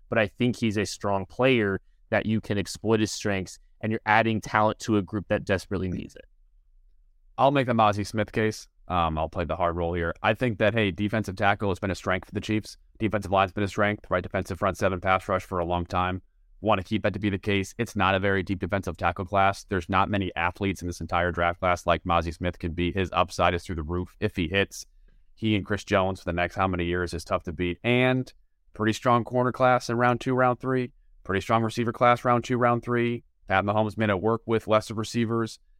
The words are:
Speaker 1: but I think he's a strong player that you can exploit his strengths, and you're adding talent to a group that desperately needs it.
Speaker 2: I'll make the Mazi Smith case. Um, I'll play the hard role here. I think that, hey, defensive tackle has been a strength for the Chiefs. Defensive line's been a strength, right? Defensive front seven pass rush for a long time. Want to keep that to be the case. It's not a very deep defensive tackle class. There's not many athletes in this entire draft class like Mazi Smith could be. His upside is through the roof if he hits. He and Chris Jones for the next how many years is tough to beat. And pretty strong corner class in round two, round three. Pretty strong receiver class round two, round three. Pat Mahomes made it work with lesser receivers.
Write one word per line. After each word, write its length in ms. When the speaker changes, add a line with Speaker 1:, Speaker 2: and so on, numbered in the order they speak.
Speaker 1:
but 80
I 120
think 280
he's 220
a 80
strong 400
player 560
that 160
you 160
can 160
exploit 440
his 120
strengths, 460
and 100
you're 140
adding 340
talent 380
to 180
a 60
group 260
that 160
desperately 460
needs 260
it. 80
Speaker 2:
I'll 140
make 160
the 80
Mazi 320
Smith 260
case. 360
Um, 300
I'll 100
play 160
the 120
hard 200
role 160
here. 300
I 120
think 240
that, 160
hey, 160
defensive 460
tackle 340
has 80
been 120
a 40
strength 320
for 80
the 60
Chiefs. 360
Defensive 320
line's 220
been 120
a 40
strength, 420
right? 120
Defensive 360
front 180
seven 240
pass 280
rush 160
for 140
a 60
long 220
time. 360
Want 200
to 40
keep 180
that 120
to 40
be 120
the 80
case. 400
It's 180
not 180
a 60
very 240
deep 160
defensive 360
tackle 280
class. 400
There's 240
not 200
many 280
athletes 440
in 60
this 140
entire 320
draft 260
class 280
like 180
Mazi 280
Smith 260
could 180
be. 160
His 200
upside 420
is 100
through 120
the 60
roof 380
if 160
he 100
hits. 400
He 220
and 100
Chris 160
Jones 380
for 60
the 60
next 220
how 140
many 160
years 300
is 100
tough 200
to 80
beat. 300
And 500
pretty 180
strong 320
corner 260
class 380
in 80
round 240
two, 140
round 260
three. 320
Pretty 160
strong 220
receiver 300
class 320
round 200
two, 140
round 260
three. 400
Pat 160
Mahomes 320
made 140
it 100
work 260
with 220
lesser 260
receivers. 640